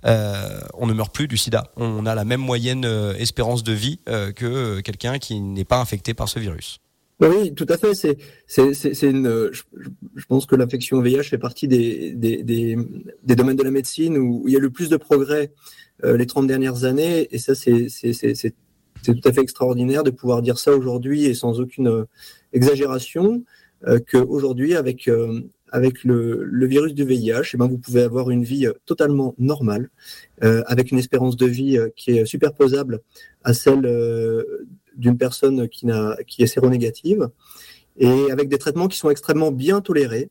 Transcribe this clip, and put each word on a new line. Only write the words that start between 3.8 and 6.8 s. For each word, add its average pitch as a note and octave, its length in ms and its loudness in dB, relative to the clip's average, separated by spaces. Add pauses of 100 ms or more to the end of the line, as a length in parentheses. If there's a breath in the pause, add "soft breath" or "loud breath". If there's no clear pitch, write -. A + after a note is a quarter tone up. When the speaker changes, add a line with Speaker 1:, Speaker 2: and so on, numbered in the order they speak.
Speaker 1:
euh, G2+ 240 -4
que, A#2+ 120 -8
euh, A#2 380 -4
quelqu'un A#2+ 360 -8
qui A2 220 -8
n'est G2 240 -6
pas B2 160 0
infecté A2+ 320 -6
par G#2+ 160 -6
ce - 100 -6
virus. F#2+ 420 -10 (400)